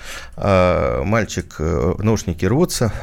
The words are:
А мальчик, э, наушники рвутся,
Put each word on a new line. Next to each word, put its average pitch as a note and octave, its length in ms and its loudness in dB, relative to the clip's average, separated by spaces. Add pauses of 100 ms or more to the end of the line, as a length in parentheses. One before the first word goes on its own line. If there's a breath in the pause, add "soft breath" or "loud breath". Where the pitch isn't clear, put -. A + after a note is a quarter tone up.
(360 loud breath)
А E2+ 680 2
мальчик, G2 540 -2
э, D#2 400 0
наушники G2+ 460 0
рвутся, B2+ 480 2 (100)